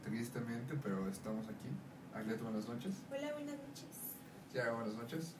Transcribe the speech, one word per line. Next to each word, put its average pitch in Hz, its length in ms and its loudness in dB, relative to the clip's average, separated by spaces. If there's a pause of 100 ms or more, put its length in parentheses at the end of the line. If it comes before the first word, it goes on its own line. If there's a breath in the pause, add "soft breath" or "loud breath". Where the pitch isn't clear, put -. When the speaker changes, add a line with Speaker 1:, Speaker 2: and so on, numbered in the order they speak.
Speaker 1:
tristemente, 117 720 2
pero 95 340 4
estamos 110 380 0
aquí. - 220 -4 (440)
Arlet, 110 260 2
buenas 110 300 2
noches. 185 240 0 (160)
Speaker 2:
Hola, 294 240 2
buenas 294 220 0
noches. - 420 -8 (540)
Speaker 1:
Tiago, 117 240 4
buenas 113 180 0
noches. 143 460 -2